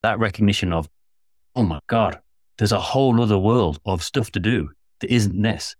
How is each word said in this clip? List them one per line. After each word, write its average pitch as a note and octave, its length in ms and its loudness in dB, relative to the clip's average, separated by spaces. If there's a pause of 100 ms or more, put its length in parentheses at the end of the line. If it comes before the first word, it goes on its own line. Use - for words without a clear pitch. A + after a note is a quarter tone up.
That A2 160 0
recognition G2+ 520 0
of, D#2+ 160 -2 (680)
"Oh B2+ 80 2
my D#2+ 240 -2
God, A2 340 0 (360)
there's G#2+ 140 0
a G2+ 80 0
whole C3 400 2
other G#2+ 180 2
world G2 460 2
of F#2 200 -2
stuff - 280 -4
to - 80 -4
do F#2+ 300 -2 (300)
that - 120 -4
isn't G2+ 300 0
this." G#2 380 -4